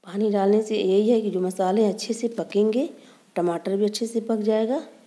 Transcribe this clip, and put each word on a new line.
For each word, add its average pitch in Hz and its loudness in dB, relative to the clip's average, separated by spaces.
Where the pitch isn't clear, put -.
पानी 202 -2
डालने 202 4
से 214 -4
यही 196 2
है 226 4
कि 214 -2
जो 180 -2
मसाले 185 0
अच्छे 208 -2
से 233 -4
पकेंगे, 214 0
टमाटर 175 -2
भी 208 0
अच्छे 208 -2
से 226 -4
पक 226 -2
जाएगा 220 0